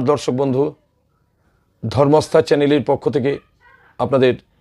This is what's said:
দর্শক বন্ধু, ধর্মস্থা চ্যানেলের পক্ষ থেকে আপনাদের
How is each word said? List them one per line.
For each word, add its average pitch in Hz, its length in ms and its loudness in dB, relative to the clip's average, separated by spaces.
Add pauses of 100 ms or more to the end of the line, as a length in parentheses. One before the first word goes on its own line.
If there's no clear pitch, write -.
দর্শক 139 380 -2
বন্ধু, 139 220 0 (1200)
ধর্মস্থা 143 580 2
চ্যানেলের 143 480 0
পক্ষ 135 200 -2
থেকে 135 220 -2 (680)
আপনাদের 123 340 2 (280)